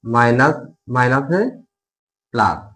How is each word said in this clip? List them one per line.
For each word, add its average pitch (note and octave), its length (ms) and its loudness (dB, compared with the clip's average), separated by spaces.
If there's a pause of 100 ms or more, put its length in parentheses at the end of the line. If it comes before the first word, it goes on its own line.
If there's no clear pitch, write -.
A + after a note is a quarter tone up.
(160)
মাইনাস A#2+ 400 4 (400)
মাইনাসে C3+ 440 0 (920)
প্লাস। G2 240 0 (180)